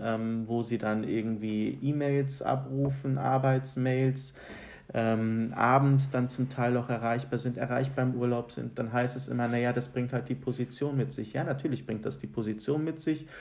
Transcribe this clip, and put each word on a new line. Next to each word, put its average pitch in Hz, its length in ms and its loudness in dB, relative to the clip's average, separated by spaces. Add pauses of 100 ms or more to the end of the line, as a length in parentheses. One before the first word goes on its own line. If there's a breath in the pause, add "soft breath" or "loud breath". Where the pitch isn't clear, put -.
ähm, 113 460 -2
wo 117 160 0
sie 110 160 -2
dann 107 240 0
irgendwie 110 800 0
E-Mails 143 580 0
abrufen, 135 800 0
Arbeitsmails, 131 1120 2 (600 loud breath)
ähm, 113 640 2
abends 135 540 6
dann 123 200 2
zum 127 200 -2
Teil 123 280 2
auch 120 120 -2
erreichbar 117 500 0
sind, 120 180 -2
erreichbar 127 480 0
im 127 100 2
Urlaub 120 360 0
sind, 120 280 -8
dann 113 120 -2
heißt 123 240 0
es 135 140 -8
immer, 120 180 0
„Na 120 100 0
ja, 120 140 2
das 127 180 -2
bringt 123 240 -2
halt 123 160 -2
die 127 60 0
Position 135 600 -2
mit 120 160 0
sich.“ 107 200 -6
Ja, 139 120 0
natürlich 143 400 -2
bringt 107 200 -4
das 107 120 -4
die - 100 -10
Position 113 560 -2
mit 160 160 -4
sich 156 280 -2 (140)